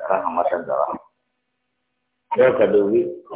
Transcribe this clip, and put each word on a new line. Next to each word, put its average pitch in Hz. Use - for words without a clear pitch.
ta 87
rahmatan 87
da 71
rahama. 71
Yau 127
ka 110
dubi 104